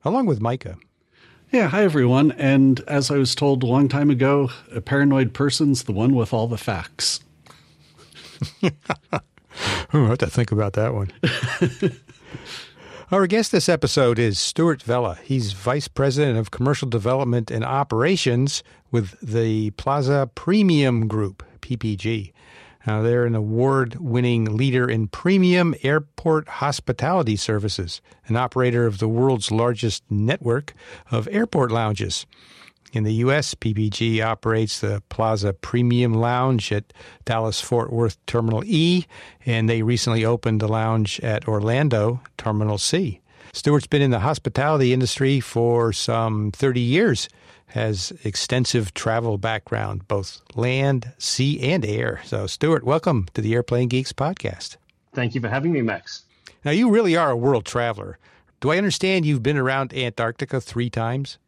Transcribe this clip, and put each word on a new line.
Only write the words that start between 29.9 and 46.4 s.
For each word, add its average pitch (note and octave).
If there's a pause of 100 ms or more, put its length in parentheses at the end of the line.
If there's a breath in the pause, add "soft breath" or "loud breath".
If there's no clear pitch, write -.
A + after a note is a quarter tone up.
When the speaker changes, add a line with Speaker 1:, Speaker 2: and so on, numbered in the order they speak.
Speaker 1:
network A#2+ (380 loud breath)
of A2+
airport G3+
lounges. G#2 (680 soft breath)
In A2+
the G#2+
U A#2+
S, D3
P A2
P G#2+
G A2
operates A2
the G#2
Plaza A2
Premium A#2+
Lounge A#2+
at G#2 (320 loud breath)
Dallas-Fort A2+
Worth A#2
Terminal A2+
E, F3 (400 loud breath)
and A2+
they A2+
recently A2+
opened A2+
a G#2+
lounge A2
at A2
Orlando A#2 (160)
Terminal G#2+
C. D#3 (320 soft breath)
Stewart's -
been D3
in C#3
the A#2
hospitality C3+
industry C3
for A#2
some A2